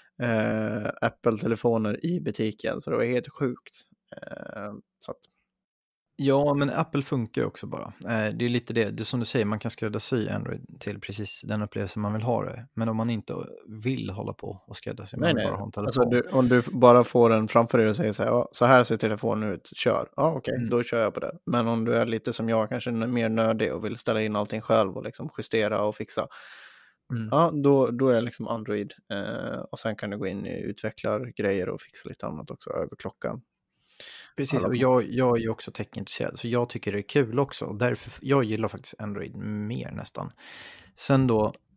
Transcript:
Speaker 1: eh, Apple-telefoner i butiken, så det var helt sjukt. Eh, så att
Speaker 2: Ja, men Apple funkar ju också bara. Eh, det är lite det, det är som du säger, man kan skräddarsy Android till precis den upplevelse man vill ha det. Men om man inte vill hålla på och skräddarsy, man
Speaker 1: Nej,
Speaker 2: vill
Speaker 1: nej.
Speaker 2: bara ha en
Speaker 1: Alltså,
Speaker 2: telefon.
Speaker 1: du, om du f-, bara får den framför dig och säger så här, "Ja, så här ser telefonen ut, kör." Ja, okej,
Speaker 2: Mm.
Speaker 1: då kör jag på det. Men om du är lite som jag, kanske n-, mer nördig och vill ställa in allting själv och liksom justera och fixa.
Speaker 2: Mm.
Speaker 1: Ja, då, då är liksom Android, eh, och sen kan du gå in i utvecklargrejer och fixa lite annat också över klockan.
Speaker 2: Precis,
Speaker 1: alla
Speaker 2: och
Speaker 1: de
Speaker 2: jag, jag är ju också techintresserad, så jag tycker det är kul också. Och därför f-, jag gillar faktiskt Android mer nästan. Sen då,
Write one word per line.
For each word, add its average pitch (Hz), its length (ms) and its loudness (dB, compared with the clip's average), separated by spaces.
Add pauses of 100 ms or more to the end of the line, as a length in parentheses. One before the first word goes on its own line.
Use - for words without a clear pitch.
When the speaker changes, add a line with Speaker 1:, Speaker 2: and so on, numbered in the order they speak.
(220)
Speaker 1:
eh, 110 720 0 (100)
Apple-telefoner 113 1040 0
i 175 160 0
butiken, 113 600 -4
så - 80 -8
det 120 80 0
var 117 80 2
helt 123 240 -2
sjukt. - 520 -6 (300)
Eh, - 600 -14 (260)
så - 120 -12
att - 60 -16 (1000)
Speaker 2:
Ja, 139 360 4
men 143 160 2
Apple 151 320 0
funkar 127 400 -2
ju 110 60 0
också - 200 -10
bara. - 260 -10 (100)
Eh, 107 300 0
det 117 120 -2
är 120 40 2
lite 120 240 -2
det, 110 160 2
det 110 140 -6
är - 20 -8
som 127 140 -2
du 113 60 -2
säger, 113 200 0
man 107 140 0
kan 113 120 -4
skräddarsy 107 580 -2
Android - 500 -6
till 101 200 -8
precis 101 420 -10
den 107 200 -4
upplevelse 107 380 -6
man 104 140 -2
vill 110 80 -2
ha 113 220 0
det. 113 300 -10
Men 113 160 -2
om 110 80 -2
man 113 120 -2
inte 113 240 -4 (500)
vill 110 260 -2
hålla 104 240 -6
på 101 340 -12
och - 100 -14
skräddarsy, 107 400 -10
man 113 40 -4
Speaker 1:
Nej, 165 80 2
Speaker 2:
vill 147 60 2
Speaker 1:
nej. 104 100 -2
Speaker 2:
bara 95 120 -2
ha 101 80 -8
en 104 200 -6
Speaker 1:
Alltså, 123 240 2
Speaker 2:
telefon. 123 220 2
Speaker 1:
du, 135 60 2
om 127 120 6
du 123 100 8
f-, 117 120 0
bara 120 320 10
får 117 260 6
den 110 180 4
framför 117 300 4
dig 110 120 6
och 104 60 2
säger 107 180 0
så 107 100 -4
här, 117 60 0
"Ja, 120 220 2
så - 140 4
här 123 180 10
ser 117 140 0
telefonen 107 520 0
ut, - 260 -6
kör." - 400 0
Ja, 156 200 2
okej, 127 200 -4
Speaker 2:
Mm. 117 140 -2
Speaker 1:
då 120 140 2
kör 117 180 -2
jag 104 120 2
på - 60 -8
det. - 260 -6
Men 117 220 2
om 113 180 0
du 117 100 2
är 117 100 4
lite 117 280 -2
som 113 160 -2
jag, 110 200 2
kanske 123 200 -4
n-, 117 240 -2
mer 117 160 2
nördig 110 440 2
och 92 120 -6
vill 104 120 -6
ställa 110 240 0
in 107 140 -2
allting 104 260 -2
själv 110 360 2
och 110 60 -8
liksom 113 340 -10
justera 107 460 0
och 107 120 -2
fixa. - 320 -6 (880)
Speaker 2:
Mm. 113 180 -4
Speaker 1:
Ja, 165 220 4
då, 139 380 6
då 131 180 2
är 117 120 4
liksom 117 260 -6
Android, 107 460 -4 (200)
eh, 101 460 -6
och - 200 -12
sen 110 160 -4
kan 104 140 -8
du 101 80 -6
gå 101 100 -4
in 98 180 -6
i 85 160 -6
utvecklargrejer 104 1080 -2
och - 120 -8
fixa - 280 -18
lite - 180 -10
annat - 240 -10
också - 180 -14
över - 280 -6
klockan. - 440 -8 (920)
Speaker 2:
Precis, 135 240 0
Speaker 1:
alla 92 80 0
Speaker 2:
och 117 60 0
Speaker 1:
de 117 60 0
Speaker 2:
jag, 127 240 6
jag 120 340 2
är 117 40 -2
ju 113 80 -2
också - 220 -8
techintresserad, - 680 -6
så 120 80 -6
jag 120 220 0
tycker - 220 -6
det 101 80 -2
är 101 100 -8
kul 123 300 2
också. - 260 -4
Och - 100 -8
därför 120 340 -2
f-, - 120 -16
jag 135 220 4
gillar 110 240 0
faktiskt - 320 -14
Android 104 380 -8
mer 104 540 -6
nästan. - 400 -10 (640)
Sen 135 320 4
då, 107 260 4 (240)